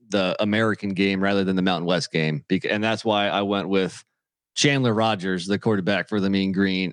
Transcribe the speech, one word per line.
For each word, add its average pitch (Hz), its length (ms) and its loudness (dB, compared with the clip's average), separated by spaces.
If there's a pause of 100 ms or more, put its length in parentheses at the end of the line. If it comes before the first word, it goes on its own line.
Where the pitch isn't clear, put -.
(100)
the 95 300 0
American 104 500 0
game 98 300 0
rather 98 220 2
than 95 140 0
the 92 60 2
Mountain 87 240 0
West 87 260 0
game, 78 360 -2
bec-, 95 180 0
and 104 180 0
that's 110 200 -2
why 104 240 2
I 98 140 0
went 98 260 -2
with 95 360 -2 (500)
Chandler 135 400 2
Rogers, 95 520 0
the 98 120 0
quarterback 98 500 0
for 107 120 -2
the 98 100 0
Mean 98 220 0
Green, 92 400 0